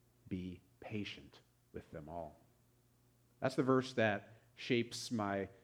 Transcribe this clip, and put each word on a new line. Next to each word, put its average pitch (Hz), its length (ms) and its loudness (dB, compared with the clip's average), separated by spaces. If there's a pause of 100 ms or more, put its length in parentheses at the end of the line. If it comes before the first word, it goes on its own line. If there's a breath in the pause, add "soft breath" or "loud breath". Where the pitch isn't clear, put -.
(280)
be 90 320 -6 (180)
patient - 640 -8 (320)
with - 180 -14
them 78 160 -12
all." 80 320 -8 (1000)
That's 131 140 2
the 147 80 4
verse 131 300 4
that 107 440 2 (180)
shapes - 560 0
my 101 360 0 (160 loud breath)